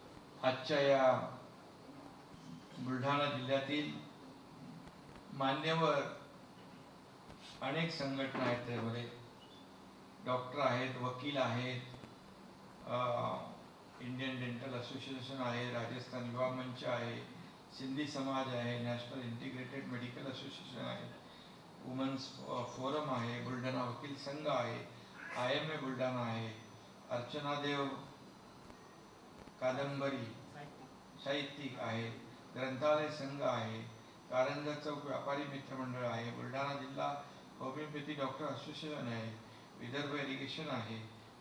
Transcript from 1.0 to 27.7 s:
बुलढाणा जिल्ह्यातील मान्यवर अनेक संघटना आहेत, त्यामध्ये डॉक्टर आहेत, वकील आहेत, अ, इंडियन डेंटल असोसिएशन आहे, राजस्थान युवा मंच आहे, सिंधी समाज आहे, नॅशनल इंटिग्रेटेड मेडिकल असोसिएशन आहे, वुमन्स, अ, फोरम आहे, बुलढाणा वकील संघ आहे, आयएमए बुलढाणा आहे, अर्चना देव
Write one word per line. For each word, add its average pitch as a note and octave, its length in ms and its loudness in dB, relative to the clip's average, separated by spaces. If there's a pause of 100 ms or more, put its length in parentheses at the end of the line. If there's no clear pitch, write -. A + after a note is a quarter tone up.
बुलढाणा C3 460 4
जिल्ह्यातील C3+ 760 4 (1300)
मान्यवर D3 680 6 (1600)
अनेक D3+ 300 4
संघटना C3+ 520 2
आहेत, A#2+ 240 4
त्यामध्ये A#2 420 0 (1160)
डॉक्टर B2+ 340 2
आहेत, B2+ 360 4
वकील B2+ 420 0
आहेत, B2 440 2 (1040)
अ, A#2+ 640 2 (520)
इंडियन B2+ 380 -2
डेंटल B2 340 -2
असोसिएशन C3 680 -4
आहे, A#2+ 300 2
राजस्थान A#2+ 600 -2
युवा B2+ 180 4
मंच B2+ 340 -2
आहे, A#2 400 0 (540)
सिंधी C3+ 300 0
समाज C3+ 400 2
आहे, A#2+ 320 2
नॅशनल A#2+ 440 0
इंटिग्रेटेड B2+ 640 -4
मेडिकल B2 360 -4
असोसिएशन B2+ 640 -6
आहे, - 180 -2 (760)
वुमन्स, C3 580 0
अ, B2+ 240 0
फोरम C#3 460 0
आहे, A#2+ 320 2
बुलढाणा B2+ 420 0
वकील C3+ 320 -2
संघ D3 320 -2
आहे, D3+ 380 2 (540)
आयएमए D3 380 4
बुलढाणा B2+ 440 2
आहे, A2+ 320 0 (560)
अर्चना C#3+ 520 0
देव C#3+ 260 4 (1700)